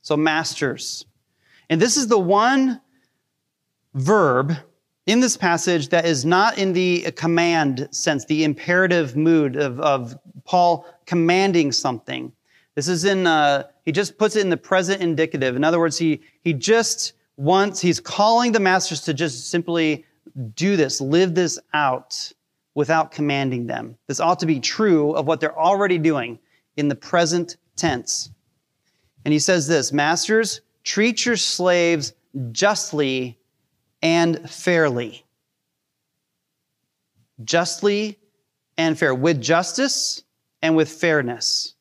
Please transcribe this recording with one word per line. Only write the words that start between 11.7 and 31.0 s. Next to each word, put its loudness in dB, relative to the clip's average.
something. -6
This -4
is -2
in, 2
uh, 2
he -2
just -4
puts 0
it 2
in 0
the 2
present -2
indicative. 0
In -2
other 2
words, 0
he, 0
he -2
just 0
wants, 2
he's 0
calling 2
the 2
masters 0
to -4
just -6
simply -2
do 0
this, 0
live 2
this -2
out -4
without 0
commanding -2
them. -8
This -4
ought 0
to -2
be 2
true 2
of -2
what 0
they're -4
already 2
doing -2
in 0
the -2
present 0
tense. -4
And 0
he 2
says 0
this, 0
"Masters, 0
treat 0